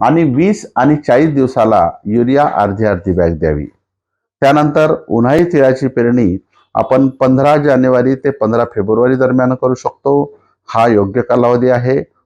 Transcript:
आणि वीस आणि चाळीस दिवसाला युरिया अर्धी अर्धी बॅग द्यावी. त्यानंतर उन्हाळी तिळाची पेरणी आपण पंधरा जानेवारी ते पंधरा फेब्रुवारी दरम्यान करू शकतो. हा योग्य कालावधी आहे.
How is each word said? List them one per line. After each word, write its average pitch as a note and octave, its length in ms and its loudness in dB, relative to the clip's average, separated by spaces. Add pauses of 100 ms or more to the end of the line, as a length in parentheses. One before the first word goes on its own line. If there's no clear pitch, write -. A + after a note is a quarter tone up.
आणि D#3 220 2
वीस D#3+ 520 -2
आणि C#3 200 2
चाळीस D3 380 0
दिवसाला A2 580 0 (140)
युरिया A#2+ 420 0
अर्धी G#2 380 -2
अर्धी F#2 280 -2
बॅग E2+ 160 0
द्यावी. D2+ 360 -4 (760)
त्यानंतर D3+ 540 0 (140)
उन्हाळी B2+ 340 0
तिळाची C3+ 440 0
पेरणी A#2+ 500 0 (380)
आपण C3 320 2
पंधरा C3+ 500 0
जानेवारी C3 580 0
ते C#3 140 -4
पंधरा A#2 360 -2
फेब्रुवारी A2+ 500 -2
दरम्यान B2+ 380 0
करू B2+ 200 -2
शकतो. - 680 -4 (280)
हा A2+ 200 2
योग्य G#2 340 0
कालावधी A#2+ 480 0
आहे. B2+ 340 -2 (220)